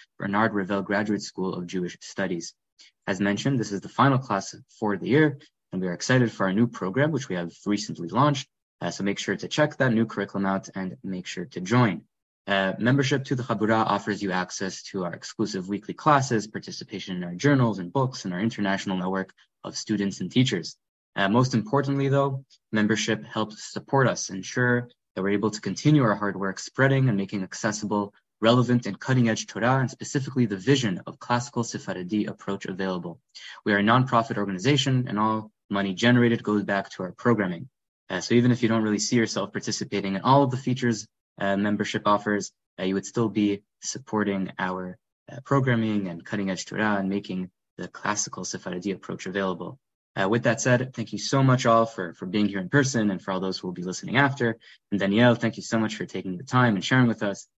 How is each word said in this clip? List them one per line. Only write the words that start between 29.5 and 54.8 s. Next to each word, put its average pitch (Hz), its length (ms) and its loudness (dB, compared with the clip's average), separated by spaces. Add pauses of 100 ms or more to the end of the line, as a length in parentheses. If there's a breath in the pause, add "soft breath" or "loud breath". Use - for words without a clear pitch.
and 123 100 0
specifically - 560 -2
the 101 120 -4
vision 110 500 0
of - 100 -14
classical - 460 -4
Sephardi 95 600 -4
approach - 420 -8
available. 92 520 -6 (460 loud breath)
We 107 80 2
are 101 60 4
a 101 40 2
nonprofit 117 540 4
organization, 123 720 0
and 101 100 -2
all 110 320 0 (220)
money 98 240 0
generated 120 480 6
goes 104 180 2
back 98 300 -2
to - 100 -10
our 90 120 -6
programming. 95 540 0 (440)
Uh, 92 100 -4
so 120 140 0
even 120 160 6
if 113 100 0
you 110 80 2
don't 113 140 2
really 104 160 2
see - 160 0
yourself 107 360 0
participating 98 640 -4
in 95 80 -4
all 135 220 6
of 127 80 2
the 127 60 -4
features, 123 500 -2 (320)
uh, 98 180 0
membership 104 480 -2
offers, 104 460 2 (280)
uh, 95 40 -4
you 95 100 0
would 98 140 -4
still 117 200 0
be 101 360 0 (180)
supporting 101 800 -4
our, 92 400 -6 (320)
uh, - 120 -14
programming 113 640 2
and 85 140 -10
cutting-edge 98 440 -4
Torah 104 300 0
and 98 120 -2
making 92 400 -4 (300)
the 92 80 -8
classical - 580 -6
Sephardi 92 460 -6
approach - 340 -8
available. 92 540 -4 (400)
Uh, 95 80 0
with 120 140 2
that 117 180 0
said, 127 360 2
thank 107 180 -8
you 104 60 -6
so 139 240 2
much 127 240 4
all 113 180 6
for, 90 300 -6
for 98 100 -10
being 104 220 2
here 98 100 -4
in 90 120 -6
person 127 420 4
and 90 100 -4
for - 80 -6
all 95 100 -2
those 95 200 -4
who 92 80 -8
will 90 80 -6
be 90 80 -8
listening 90 340 -4
after. 131 400 2 (320 loud breath)